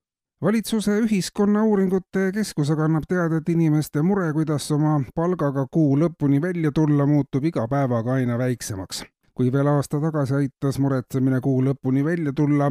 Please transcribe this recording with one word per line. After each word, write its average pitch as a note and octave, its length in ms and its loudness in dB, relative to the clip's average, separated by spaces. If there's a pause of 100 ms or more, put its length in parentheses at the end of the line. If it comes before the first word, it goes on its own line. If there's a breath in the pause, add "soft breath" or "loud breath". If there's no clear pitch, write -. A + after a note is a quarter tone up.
(420)
Valitsuse G#3 580 0
ühiskonnauuringute G3 1300 0
keskus D#3+ 420 -2
aga D#3 160 0
annab D#3 160 -2
teada, E3+ 320 0
et D#3 100 -6
inimeste D#3 520 2
mure, F3+ 320 0
kuidas D3+ 380 -2
oma D3+ 280 2 (160)
palgaga D3+ 560 -2
kuu D3 240 4
lõpuni C#3+ 460 2
välja E3 340 -2
tulla, D3 320 2
muutub C#3+ 400 0
iga B2+ 240 -4
päevaga B2+ 480 0
aina A#2+ 180 -2
väiksemaks. A#2 680 -6 (300)
Kui B2+ 160 0
veel C#3 160 2
aasta C#3+ 320 0
tagasi D3 340 -2
aitas C#3 460 -2
muretsemine C3 640 0
kuu C3+ 160 2
lõpuni C3 460 0
välja E3 280 -2
tulla, C#3+ 380 2